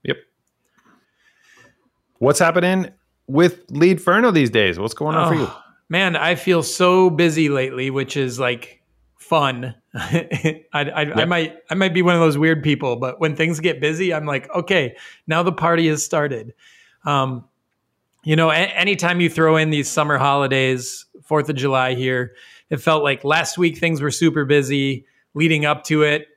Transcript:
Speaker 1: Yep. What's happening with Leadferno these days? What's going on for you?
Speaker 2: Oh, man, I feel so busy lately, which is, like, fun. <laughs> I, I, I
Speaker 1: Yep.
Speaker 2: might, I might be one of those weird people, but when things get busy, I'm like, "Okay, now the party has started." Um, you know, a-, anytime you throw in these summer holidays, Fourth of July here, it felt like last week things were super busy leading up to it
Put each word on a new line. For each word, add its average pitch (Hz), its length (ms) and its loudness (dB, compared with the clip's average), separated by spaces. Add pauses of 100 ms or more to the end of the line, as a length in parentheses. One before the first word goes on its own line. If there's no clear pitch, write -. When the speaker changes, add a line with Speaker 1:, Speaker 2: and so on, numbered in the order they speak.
Speaker 1:
Yep. - 140 -6 (2000)
What's 135 200 2
happening 180 520 0 (360)
with 170 400 2
Leadferno 180 680 2
these 139 160 2
days? 98 300 2
What's 110 140 -6
going 156 220 -4
on 165 140 2
for 165 100 2
you? 110 100 -2
Speaker 2:
Oh, - 120 -18 (280)
man, 175 260 0
I 160 200 0
feel 170 280 0
so 180 460 4
busy 160 400 2
lately, 131 400 -2
which 135 280 -4
is, 127 220 -4
like, 123 420 -6 (360)
fun. 127 580 -2 (100)
<laughs> - 80 -20
I, 156 720 -4 (100)
I, 147 100 0
I 151 180 -4 (180)
Speaker 1:
Yep. 165 80 2
Speaker 2:
might, 170 300 -2 (120)
I 165 60 -4
might 190 180 0
be 180 80 2
one 175 140 4
of 165 60 2
those 151 160 4
weird 156 260 0
people, 143 340 -2
but 127 220 -8
when 156 160 -2
things 160 240 -2
get 156 220 -2
busy, 160 320 -2
I'm 151 120 -6
like, 139 280 -4
"Okay, 170 420 -2 (300)
now 160 160 0
the 175 100 0
party 165 360 0
has 151 160 -2
started." 135 500 -4 (520)
Um, 135 400 -2 (800)
you 156 120 2
know, 160 140 4
a-, 151 60 2
anytime 175 680 0
you 165 80 2
throw 160 280 4
in 156 120 2
these 147 200 -2
summer 147 280 0
holidays, 131 880 0 (180)
Fourth 151 260 -2
of 147 60 -4
July 131 400 -2
here, 127 400 -4 (340)
it 151 80 -4
felt 151 260 0
like 139 200 -2
last 156 340 -2
week 170 220 0
things 165 200 -2
were 143 120 -4
super 156 340 0
busy 135 600 0 (280)
leading 156 320 0
up 147 200 -2
to 151 180 2
it 151 340 0